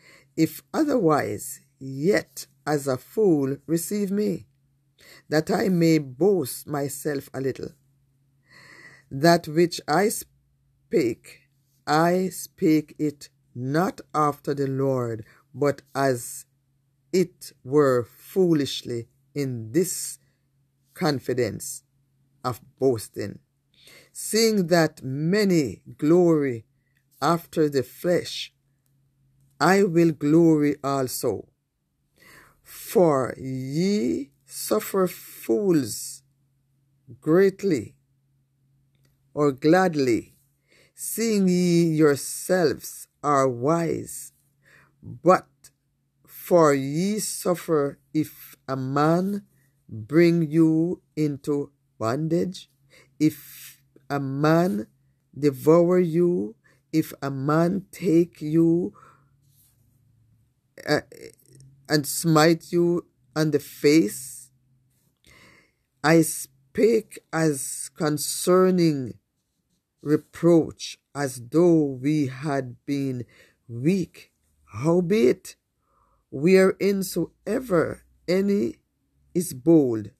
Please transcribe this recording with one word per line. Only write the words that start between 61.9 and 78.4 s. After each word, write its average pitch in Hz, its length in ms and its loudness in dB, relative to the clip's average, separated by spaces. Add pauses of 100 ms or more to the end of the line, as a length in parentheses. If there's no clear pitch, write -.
smite 160 640 2
you 175 360 0 (280)
on 156 160 0
the 143 80 2
face. - 920 0 (1500)
I 160 180 6
spake - 960 -2 (140)
as 156 640 -4
concerning 165 1200 0 (800)
reproach, - 1000 0 (180)
as 127 240 -6 (100)
though 165 320 4
we 139 440 -2
had 131 580 -8
been 135 400 -6 (420)
weak. 143 640 -4 (360)
Howbeit, 175 880 -2 (720)
whereinsoever 190 1700 -2 (280)
any 196 480 -2 (580)